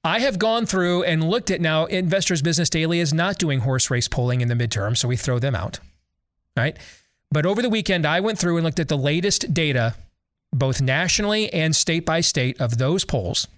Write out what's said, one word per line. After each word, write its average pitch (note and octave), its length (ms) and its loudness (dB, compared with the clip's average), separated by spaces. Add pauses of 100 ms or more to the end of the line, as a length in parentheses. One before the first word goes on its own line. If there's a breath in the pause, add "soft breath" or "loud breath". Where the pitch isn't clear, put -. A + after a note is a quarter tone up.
I G#3+ 160 0
have A#3+ 200 0
gone A3 260 2
through F3 380 0
and D#3+ 260 2
looked G#3+ 220 0
at, F3 80 0
now D#3+ 260 2
Investors F#3 560 0
Business E3 280 0
Daily E3 300 0
is D#3 140 0
not F3+ 240 0
doing C#3+ 240 0
horse C3 280 0
race A#2+ 180 0
polling B2 340 0
in A#2+ 60 0
the A#2+ 80 0
midterm, A#2 400 -2
so - 120 0
we B2 100 0
throw B2 220 -2
them B2+ 160 0
out, - 240 -6 (760)
right? C#3+ 220 -2 (540 loud breath)
But D3+ 140 2
over G3+ 160 2
the B3 80 2
weekend, F#3+ 360 0
I D#3+ 160 2
went A3 180 -2
through E3+ 180 2
and E3 80 0
looked D#3+ 140 0
at D#3 80 -2
the D3+ 100 0
latest D#3+ 560 0
data, B2+ 420 0 (580)
both C3+ 280 0
nationally G3 680 0
and D#3+ 240 0
state E3 300 0
by E3 160 2
state, B2+ 400 0
of A#2 160 0
those D3 260 0
polls. F2+ 440 -2 (100)